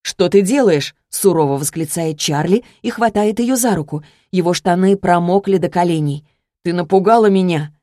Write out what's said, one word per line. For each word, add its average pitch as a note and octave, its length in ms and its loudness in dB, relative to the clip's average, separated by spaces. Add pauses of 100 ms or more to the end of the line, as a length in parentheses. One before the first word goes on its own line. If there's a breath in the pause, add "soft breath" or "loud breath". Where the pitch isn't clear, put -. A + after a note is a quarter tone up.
"Что - 300 -4
ты G3 100 6
делаешь?" — G3 540 0 (160)
сурово D#3 480 0
восклицает D#3+ 600 -6
Чарли D#3+ 460 0 (160 soft breath)
и A3+ 80 -6
хватает G#3+ 500 -2
её A#3+ 180 0
за A3+ 200 0
руку. D3+ 260 -8 (300 soft breath)
Его F3+ 220 0
штаны F#3 420 2
промокли F#3 640 0
до F3 100 -2
коленей. D#3 560 -2 (380)
"Ты E3+ 100 -4
напугала F#3+ 540 2
меня!" F3+ 560 0